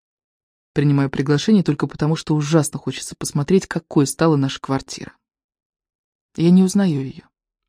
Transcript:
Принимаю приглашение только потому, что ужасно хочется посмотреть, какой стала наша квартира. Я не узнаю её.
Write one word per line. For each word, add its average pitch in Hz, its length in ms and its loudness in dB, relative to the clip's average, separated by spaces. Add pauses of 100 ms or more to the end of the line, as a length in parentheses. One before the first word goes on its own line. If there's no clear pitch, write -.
(760)
Принимаю 143 340 2
приглашение 147 540 2
только 147 240 -2
потому, 156 300 -2
что - 180 -4
ужасно 151 440 0
хочется - 380 -10
посмотреть, - 500 0
какой - 400 -2
стала 160 300 0
наша 135 240 -2
квартира. - 520 -8 (1200)
Я 165 140 2
не 185 120 8
узнаю 185 380 0
её. 135 220 -12 (460)